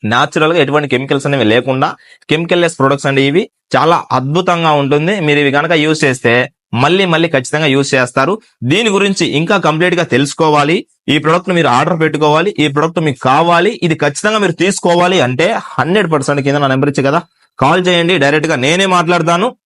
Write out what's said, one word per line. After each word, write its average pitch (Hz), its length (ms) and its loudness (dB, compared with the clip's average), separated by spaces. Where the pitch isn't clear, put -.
న్యాచురల్ 147 440 0
గా 175 100 2
ఎటువంటి 143 300 -2
కెమికల్స్ 139 340 -2
అనేవి 135 240 0
లేకుండా 131 340 0
కెమికల్ 170 360 0
లెస్ 165 160 -4
ప్రొడక్ట్స్ 135 300 0
అండి 135 200 2
ఇవి. 185 140 0
చాలా 156 220 2
అద్భుతంగా 165 520 0
ఉంటుంది. 147 320 0
మీరు 147 160 2
ఇవి 139 140 2
కనుక 160 260 0
యూజ్ 156 240 0
చేస్తే 127 260 0
మళ్ళీ 180 200 2
మళ్ళీ 165 200 0
ఖచ్చితంగా 151 400 -2
యూజ్ 135 220 0
చేస్తారు. 131 380 0
దీని 220 240 2
గురించి 196 300 0
ఇంకా 170 160 -2
కంప్లీట్ 170 320 0
గా 170 140 -2
తెలుసుకోవాలి, 147 640 0
ఈ - 100 2
ప్రోడక్ట్ 170 260 0
ని 180 100 0
మీరు 143 160 2
ఆర్డర్ 165 280 0
పెట్టుకోవాలి, 156 460 0
ఈ - 20 2
ప్రోడక్ట్ 165 320 -2
మీకు - 120 -4
కావాలి, 170 420 2
ఇది 160 180 0
ఖచ్చితంగా 214 400 -2
మీరు 175 200 -2
తీసుకోవాలి 180 540 0
అంటే 127 200 0
హండ్రెడ్ 175 380 0
పర్సెంట్ 143 340 -2
కింద 139 160 0
నా 139 100 0
నెంబర్ 135 180 0
ఇచ్చి 139 160 -2
కదా 151 140 0
కాల్ 165 240 2
చేయండి. 175 280 2
డైరెక్ట్ 151 260 0
గా 151 140 0
నేనే 180 200 0
మాట్లాడతాను 175 520 0